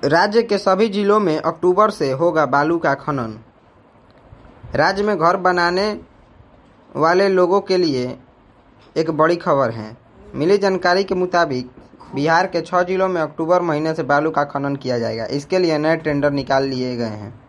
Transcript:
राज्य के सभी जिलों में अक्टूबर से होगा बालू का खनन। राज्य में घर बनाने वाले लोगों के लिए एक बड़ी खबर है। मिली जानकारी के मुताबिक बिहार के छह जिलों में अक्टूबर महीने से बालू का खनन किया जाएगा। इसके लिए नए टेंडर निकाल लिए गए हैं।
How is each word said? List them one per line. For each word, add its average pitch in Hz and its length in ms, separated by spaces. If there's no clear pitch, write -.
राज्य 185 400
के 220 140
सभी 190 320
जिलों 202 300
में 165 180
अक्टूबर 180 520
से 156 220
होगा 156 340
बालू 147 320
का 165 160
खनन। 131 400
राज्य 185 280
में 208 140
घर 170 200
बनाने 180 500
वाले 175 400
लोगों 185 320
के 185 160
लिए 139 280
एक 160 160
बड़ी 160 240
खबर 139 360
है। 110 260
मिली 165 220
जानकारी 190 460
के 190 120
मुताबिक 170 560
बिहार 165 320
के 175 140
छह 180 220
जिलों 185 240
में 180 140
अक्टूबर 160 400
महीने 160 320
से 160 100
बालू 147 280
का 147 120
खनन 139 320
किया 123 240
जाएगा। 113 260
इसके 143 340
लिए 165 180
नए 156 200
टेंडर 147 340
निकाल 135 340
लिए 127 320
गए 117 80
हैं। 104 280